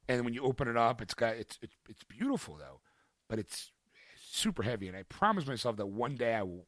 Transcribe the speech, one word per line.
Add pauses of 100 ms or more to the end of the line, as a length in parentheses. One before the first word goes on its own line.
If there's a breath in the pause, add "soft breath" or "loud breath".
And
when
you
open
it
up,
it's
got,
it's,
it's, (120)
it's
beautiful
though, (480)
but
it's (600 soft breath)
super
heavy.
And
I
promised
myself
that
one
day
I
will